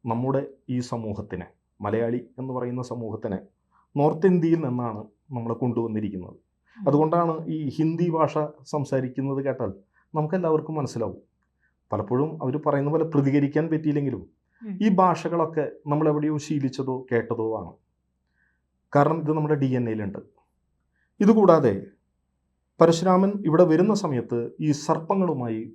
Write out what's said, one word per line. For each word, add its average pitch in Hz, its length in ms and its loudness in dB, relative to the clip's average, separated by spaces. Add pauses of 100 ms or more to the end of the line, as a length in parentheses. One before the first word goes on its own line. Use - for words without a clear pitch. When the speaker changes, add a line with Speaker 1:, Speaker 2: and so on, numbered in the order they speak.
Speaker 1:
നമ്മുടെ 131 400 -2 (220)
ഈ 123 120 -4
സമൂഹത്തിനെ, 107 640 -8 (340)
മലയാളി 117 460 -2 (120)
എന്ന് 127 160 -8
പറയുന്ന 123 280 -6
സമൂഹത്തിനെ 110 560 -8 (580)
നോർത്ത് 156 300 2
ഇന്ത്യയിൽ 165 340 4
നിന്നാണ് 120 440 -4 (260)
നമ്മളെ 117 240 -6
കൊണ്ടുവന്നിരിക്കുന്നത്. 107 760 -4
Speaker 2:
ഉം. - 580 -8
Speaker 1:
അതുകൊണ്ടാണ് 160 580 2
ഈ 156 220 -6
ഹിന്ദി 165 420 0
ഭാഷ 156 280 0 (260)
സംസാരിക്കുന്നത് 135 800 -4
കേട്ടാൽ 120 280 -4 (420)
നമുക്കെല്ലാവർക്കും 156 600 -2
മനസ്സിലാവും. 127 420 -4 (760)
പലപ്പോഴും 131 500 -2
അവര് 135 240 -2
പറയുന്ന 143 240 0
പോലെ 160 140 2
പ്രതികരിക്കാൻ 147 640 0
പറ്റിയില്ലെങ്കിലും 143 580 -2 (400)
Speaker 2:
ഉം. 190 160 -10
Speaker 1:
ഈ 220 60 4
ഭാഷകളൊക്കെ 165 840 2 (140)
നമ്മളെവിടെയോ 151 520 0
ശീലിച്ചതോ 131 720 -4
കേട്ടതോ 110 480 -2
ആണ്. 82 120 -12 (1200)
കാരണം 160 240 4
ഇത് 156 120 -2
നമ്മുടെ 151 220 0
ഡി 139 120 0
എൻ 123 220 0
എയിലുണ്ട്. 104 300 -6 (1040)
ഇതുകൂടാതെ 165 640 6 (960)
പരശുരാമൻ 185 520 4 (140)
ഇവിടെ 165 180 6
വരുന്ന 175 300 4
സമയത്ത് 120 560 -2 (100)
ഈ 151 120 2
സർപ്പങ്ങളുമായി 147 1040 -2